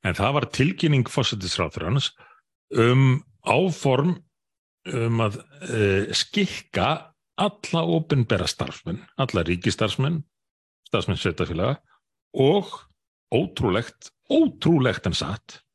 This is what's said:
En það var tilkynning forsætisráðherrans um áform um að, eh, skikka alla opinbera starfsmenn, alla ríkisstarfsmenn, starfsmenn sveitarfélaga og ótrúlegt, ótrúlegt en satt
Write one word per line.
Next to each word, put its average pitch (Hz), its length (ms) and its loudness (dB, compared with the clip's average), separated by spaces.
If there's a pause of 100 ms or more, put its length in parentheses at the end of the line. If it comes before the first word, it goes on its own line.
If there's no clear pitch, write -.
En 92 80 0
það 104 220 0
var 147 180 0
tilkynning 151 560 2
forsætisráðherrans 95 1000 -2 (680)
um 127 460 4 (180)
áform 147 800 0 (640)
um 113 400 0
að, 101 140 -4 (260)
eh, 101 480 2
skikka - 960 -2 (320)
alla 180 400 -2
opinbera 147 640 0
starfsmenn, - 560 -6 (160)
alla 104 260 -2
ríkisstarfsmenn, 113 800 -2 (640)
starfsmenn 95 320 -2
sveitarfélaga 90 600 -2 (580)
og 156 320 2 (640)
ótrúlegt, 117 760 -2 (180)
ótrúlegt 170 760 2
en 90 120 -2
satt - 440 -8 (140)